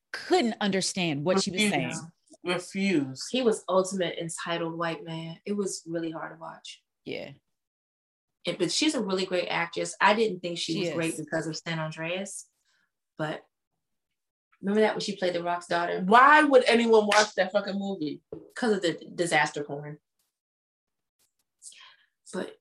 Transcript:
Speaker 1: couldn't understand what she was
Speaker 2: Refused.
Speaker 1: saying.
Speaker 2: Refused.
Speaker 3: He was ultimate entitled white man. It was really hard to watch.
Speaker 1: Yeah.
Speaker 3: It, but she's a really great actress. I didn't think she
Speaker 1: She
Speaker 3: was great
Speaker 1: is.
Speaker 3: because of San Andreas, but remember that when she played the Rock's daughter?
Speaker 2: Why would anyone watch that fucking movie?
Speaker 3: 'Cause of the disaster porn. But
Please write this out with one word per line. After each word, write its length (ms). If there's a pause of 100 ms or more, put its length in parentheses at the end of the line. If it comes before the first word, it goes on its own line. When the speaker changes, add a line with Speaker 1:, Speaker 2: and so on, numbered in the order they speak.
(120)
Speaker 1:
couldn't 480
understand 640
what 180
she 80
was 140
Speaker 2:
Refused. 100
Speaker 1:
saying. 360 (340)
Speaker 2:
Refused. 840
Speaker 3:
He 120
was 260
ultimate 500
entitled 600
white 240
man. 440
It 80
was 320
really 240
hard 260
to 20
watch. 440 (240)
Speaker 1:
Yeah. 240 (1120)
Speaker 3:
It, 140
but 120
she's 240
a 80
really 220
great 240
actress. 540
I 120
didn't 260
think 180
she 160
Speaker 1:
She 60
Speaker 3:
was 100
great 240
Speaker 1:
is. 60
Speaker 3:
because 260
of 100
San 240
Andreas, 680 (680)
but 260 (1160)
remember 220
that 120
when 60
she 160
played 160
the 100
Rock's 240
daughter? 400
Speaker 2:
Why 380
would 220
anyone 400
watch 300
that 160
fucking 260
movie? 420 (340)
Speaker 3:
'Cause 180
of 100
the 100 (220)
disaster 500
porn. 340 (2250)
But 280